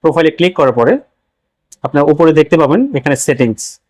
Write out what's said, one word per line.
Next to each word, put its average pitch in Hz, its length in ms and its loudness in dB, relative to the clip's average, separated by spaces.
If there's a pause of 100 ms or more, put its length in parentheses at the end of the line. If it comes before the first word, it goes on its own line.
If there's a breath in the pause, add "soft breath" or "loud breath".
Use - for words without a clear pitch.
প্রোফাইলে 160 360 0
ক্লিক 180 220 0
করার 131 200 0
পরে 135 140 2 (920)
আপনার 143 260 0
উপরে 160 280 4
দেখতে 151 220 2
পাবেন 151 200 2 (160)
এখানে 135 180 -2 (100)
সেটিংস 123 360 -2 (280)